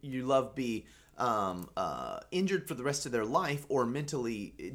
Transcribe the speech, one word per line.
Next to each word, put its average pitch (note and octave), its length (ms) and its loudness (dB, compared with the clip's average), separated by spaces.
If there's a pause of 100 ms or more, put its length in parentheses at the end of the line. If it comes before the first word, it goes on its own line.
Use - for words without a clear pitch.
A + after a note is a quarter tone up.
you C3 240 -4
love C3+ 300 4
be, A#2 300 -2 (320)
um, G2 580 0
uh, B1+ 420 -2 (120)
injured F#3 360 2
for - 80 -6
the B2 80 -8
rest C#3+ 240 0
of B2+ 60 -6
their A2+ 140 2
life C#3+ 420 0
or C3 160 4
mentally A#2+ 920 -2